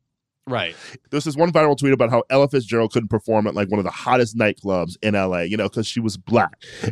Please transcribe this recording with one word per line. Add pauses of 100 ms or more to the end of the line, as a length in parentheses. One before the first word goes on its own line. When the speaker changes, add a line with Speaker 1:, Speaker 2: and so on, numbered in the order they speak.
(480)
Speaker 1:
Right. (360)
Speaker 2:
There's
this
one
viral
tweet
about
how
Ella
Fitzgerald
couldn't
perform
at,
like,
one
of
the
hottest
nightclubs
in
L
A,
you
know,
'cause
she
was
black. (280)